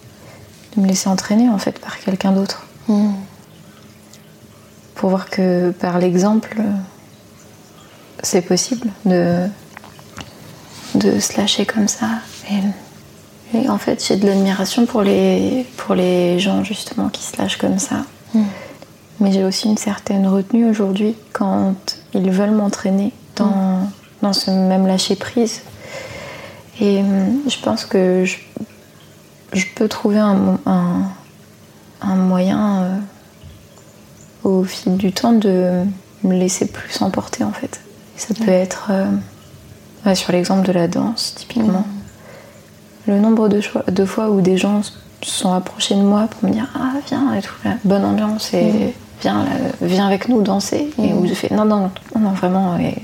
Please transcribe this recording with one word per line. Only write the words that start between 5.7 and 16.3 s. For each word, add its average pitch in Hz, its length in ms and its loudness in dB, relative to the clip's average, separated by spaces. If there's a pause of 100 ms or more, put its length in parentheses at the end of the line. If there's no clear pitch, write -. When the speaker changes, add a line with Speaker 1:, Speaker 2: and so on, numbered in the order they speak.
Speaker 1:
par 180 280 -2
l'exemple, 190 600 2
euh, 214 120 -2 (1500)
c'est 180 200 0
possible 220 460 -2 (160)
de, 175 420 2 (1500)
de 202 260 2
se - 160 -4
lâcher 202 300 0
comme 202 220 0
ça. 220 200 -4 (420)
Et, - 1080 -6
et 240 100 0
en 208 100 0
fait, - 280 -2
j'ai - 100 2
de 202 100 2
l'admiration 196 600 2
pour 214 160 0
les, 196 640 2 (100)
pour 202 180 -2
les 180 460 2